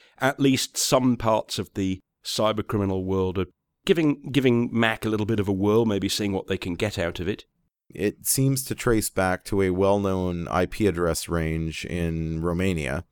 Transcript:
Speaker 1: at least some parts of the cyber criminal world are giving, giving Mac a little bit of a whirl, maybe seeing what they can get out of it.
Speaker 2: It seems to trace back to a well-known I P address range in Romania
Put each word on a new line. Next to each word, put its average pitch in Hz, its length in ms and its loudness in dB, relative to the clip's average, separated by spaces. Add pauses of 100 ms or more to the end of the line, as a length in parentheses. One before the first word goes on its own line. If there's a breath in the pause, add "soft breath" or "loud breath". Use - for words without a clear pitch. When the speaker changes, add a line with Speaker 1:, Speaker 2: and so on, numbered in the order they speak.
(180 soft breath)
Speaker 1:
at 131 200 0
least 135 380 2
some 127 400 4
parts 110 420 0
of 98 140 -4
the 95 280 -2 (220)
cyber 107 420 0
criminal 98 380 0
world 92 360 0
are 90 80 0 (400)
giving, 156 440 2
giving 120 400 4
Mac 113 360 0
a - 20 0
little 107 160 0
bit 107 160 0
of 98 80 -2
a 101 40 2
whirl, 104 340 4
maybe 98 200 0
seeing 101 260 -2
what 95 160 -4
they 95 100 -2
can 90 160 -6
get 101 240 -4
out 87 200 -4
of 85 80 -6
it. - 200 -6 (420)
Speaker 2:
It - 380 -4
seems 135 380 0
to - 100 -6
trace 110 340 0
back 92 360 0
to 98 180 0
a 92 80 2
well-known 92 800 0
I 87 180 0
P 104 200 0
address 85 440 0
range 80 560 -2
in 82 560 -4
Romania 85 680 -2